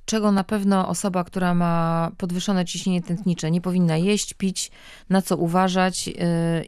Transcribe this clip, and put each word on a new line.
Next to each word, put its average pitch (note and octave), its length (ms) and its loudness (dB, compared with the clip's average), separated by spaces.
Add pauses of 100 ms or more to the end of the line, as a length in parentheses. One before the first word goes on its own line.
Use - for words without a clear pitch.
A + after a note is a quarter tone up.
czego G#3+ 260 0
na G3 120 2
pewno G3 440 0
osoba, F3+ 360 -2
która F3+ 300 -2
ma E3 640 0
podwyższone F3+ 480 -2
ciśnienie F3+ 360 -2
tętnicze, E3+ 500 -2
nie F3 100 2
powinna F3 360 2
jeść, G3 360 0
pić, - 380 -4 (380)
na F#3+ 120 4
co F#3 160 0
uważać, F#3 720 0
e, - 20 -6 (560)